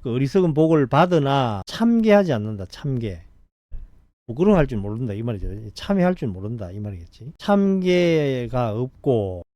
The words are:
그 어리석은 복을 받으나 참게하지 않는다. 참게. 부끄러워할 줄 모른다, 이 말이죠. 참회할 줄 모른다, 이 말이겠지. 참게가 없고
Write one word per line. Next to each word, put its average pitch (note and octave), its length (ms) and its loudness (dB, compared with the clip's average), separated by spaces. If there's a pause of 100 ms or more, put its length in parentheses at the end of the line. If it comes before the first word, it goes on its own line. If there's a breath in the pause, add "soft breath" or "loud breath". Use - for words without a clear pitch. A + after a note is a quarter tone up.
그 A#2+ 140 -6
어리석은 C#3+ 400 0
복을 D#3 320 4
받으나 C#3 800 2
참게하지 A3 680 4
않는다. G#2 320 -4
참게. A2+ 560 -6 (1080)
부끄러워할 D#3+ 380 4
줄 B2+ 120 -4
모른다, G#2+ 340 -6
이 G#2 100 -6
말이죠. G#2 520 -6
참회할 F#3 400 0
줄 D3+ 140 -6
모른다, G2 420 -8
이 G2+ 100 -10
말이겠지. G2+ 560 -12
참게가 E3 1400 2
없고 A2 680 -2 (140)